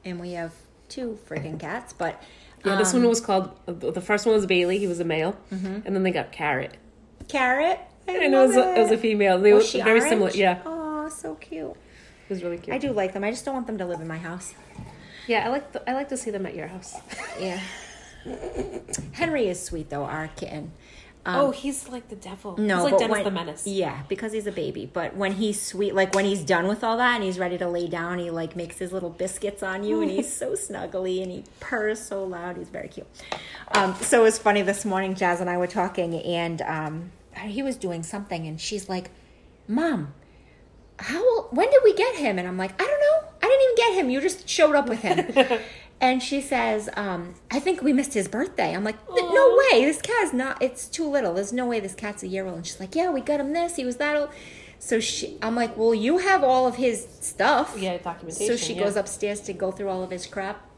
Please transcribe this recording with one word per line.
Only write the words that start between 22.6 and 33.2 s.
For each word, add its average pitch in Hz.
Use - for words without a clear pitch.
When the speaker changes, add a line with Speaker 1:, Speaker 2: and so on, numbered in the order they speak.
Speaker 2:
He's 175
like 185
Speaker 1:
but 196
Speaker 2:
Dennis 226
Speaker 1:
when, 202
Speaker 2:
the 196
Menace. -
Speaker 1:
yeah, 185
because 208
he's 214
a 196
baby. -
But -
when 196
he's 208
sweet, 196
like, 190
when 196
he's 196
done 175
with 214
all 226
that 240
and 220
he's 185
ready 180
to 180
lay 175
down, 170
he, 170
like, 165
makes 170
his 180
little 180
biscuits 185
on 190
you, 214
and 202
he's 247
Speaker 2:
<laughs> -
Speaker 1:
so 254
snuggly, 185
and 185
he 190
purrs 220
so 196
loud. 180
He's 175
very -
cute. -